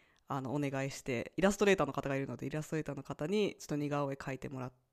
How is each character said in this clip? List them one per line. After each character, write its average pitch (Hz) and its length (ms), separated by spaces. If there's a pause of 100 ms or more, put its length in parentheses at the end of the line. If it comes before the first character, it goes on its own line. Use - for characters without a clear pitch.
(280)
あ 135 120
の、 127 140
お 147 80
願 135 240
い 135 60
し - 100
て、 - 360
イ 160 40
ラ 190 100
ス 202 60
ト 208 80
レ 196 80
ー - 20
タ 170 100
ー - 20
の 139 60
方 139 140
が 139 80
い 135 60
る 139 60
の 131 100
で、 131 80
イ 131 60
ラ 151 100
ス - 80
ト 165 60
レ 151 80
ー - 20
タ 143 80
ー - 20
の 135 80
方 147 240
に 202 320
ち - 40
ょ - 20
っ - 20
と 151 80
似 147 140
顔 143 240
絵 - 20
描 135 200
い - 40
て 131 80
も 131 140
ら 123 60
っ - 40 (200)